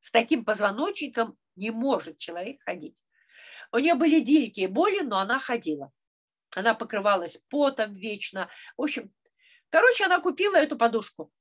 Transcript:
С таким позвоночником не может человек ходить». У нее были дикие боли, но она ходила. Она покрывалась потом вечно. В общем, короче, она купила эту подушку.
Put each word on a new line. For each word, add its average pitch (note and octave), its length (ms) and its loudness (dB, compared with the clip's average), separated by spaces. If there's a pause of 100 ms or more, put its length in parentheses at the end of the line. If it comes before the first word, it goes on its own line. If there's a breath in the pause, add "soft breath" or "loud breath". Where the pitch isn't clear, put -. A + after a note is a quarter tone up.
С - 100 -18
таким A#3 340 2
позвоночником A3+ 920 -2 (200)
не G#3 140 -6
может A3+ 480 -4
человек F3+ 440 -12
ходить». - 400 -12 (680 loud breath)
У A#3 60 0
нее D#4+ 180 2
были D#4 240 6
дикие A3+ 480 2
боли, F#4 320 0
но A3 180 -2
она A3 220 0
ходила. D3+ 500 -6 (640)
Она G#3+ 200 2
покрывалась G3+ 640 -2 (100)
потом C4+ 460 0
вечно. G3 540 -10 (280 loud breath)
В B3 60 -6
общем, - 300 -6 (580 soft breath)
короче, A4 340 6
она F4+ 160 4
купила F#4+ 340 0
эту D4+ 240 4
подушку. A3+ 640 -2